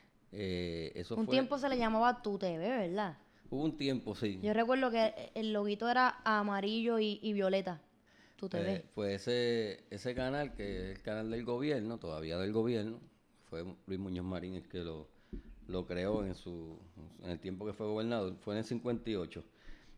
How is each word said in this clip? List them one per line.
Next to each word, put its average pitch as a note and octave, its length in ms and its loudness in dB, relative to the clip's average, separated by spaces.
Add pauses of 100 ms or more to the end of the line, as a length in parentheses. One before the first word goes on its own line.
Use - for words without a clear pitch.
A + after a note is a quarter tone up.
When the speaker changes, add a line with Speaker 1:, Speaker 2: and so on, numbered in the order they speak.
(340)
Speaker 1:
Eh, F2+ 600 -2
eso F2+ 220 -4
Speaker 2:
Un A3 80 2
Speaker 1:
fue A3+ 80 2
Speaker 2:
tiempo C4 240 4
se C4 100 0
le C4+ 100 2
llamaba A3+ 440 4
Tu G3+ 160 -2
T F3+ 200 0
V, F3+ 120 0
¿verdad? G3 480 0 (320)
Speaker 1:
Hubo C#3 140 0
un D#3 140 2
tiempo, C3 380 0
sí. G2 260 0
Speaker 2:
Yo G#3 120 2
recuerdo B3 360 4
que A3+ 460 2
el A3 160 0
loguito G#3 380 2
era B3+ 340 4
amarillo G#3+ 760 2
y, G#3+ 220 2
y G#3+ 120 0
violeta. F#3+ 480 2 (560)
Tu - 100 -6
T - 100 -4
V. G2 160 2
Speaker 1:
Eh, F2+ 120 -4 (100)
pues G2 260 0
ese, A#2+ 680 2
ese A#2 260 -4
canal, C3 380 0
que F#2+ 380 -4
es F#2+ 60 -10
el - 60 -18
canal A2 260 -2
del A#2 140 -2
gobierno, A#2+ 560 0
todavía D#2+ 380 -4
del G2 160 0
gobierno, A2+ 480 2 (480)
fue E2 160 -6 (200)
Luis F#2+ 140 -2
Muñoz F#2 240 -2
Marín F2+ 320 -4
el - 140 -10
que F#2 100 -6
lo, D#2+ 300 -6 (580)
lo F2+ 180 -2
creó G2 380 2
en F#2 100 -2
su, E2 460 -10 (420)
en F2+ 100 -6
el E2 100 -2
tiempo F#2+ 240 -6
que G#2 80 -4
fue A2 120 -4
gobernador, G#2+ 540 0
fue G#2 140 -6
en G#2+ 60 0
el A2 40 -2
cincuenta A#2 460 -2
y G#2+ 80 2
ocho. - 260 -6 (540)